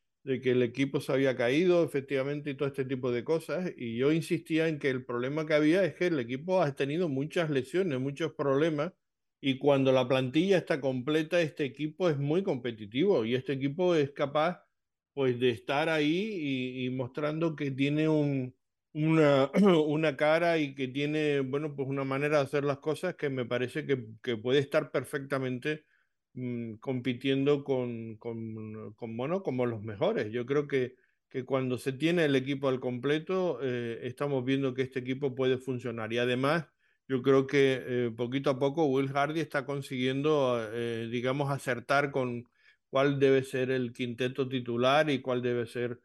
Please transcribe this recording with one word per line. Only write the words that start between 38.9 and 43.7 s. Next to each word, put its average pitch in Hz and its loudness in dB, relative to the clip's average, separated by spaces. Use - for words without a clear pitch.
Hardy 143 0
está 143 -4
consiguiendo, 135 0
eh, 117 -4
digamos, 131 -2
acertar 139 0
con 123 -4
cuál 139 2
debe 135 6
ser 131 -2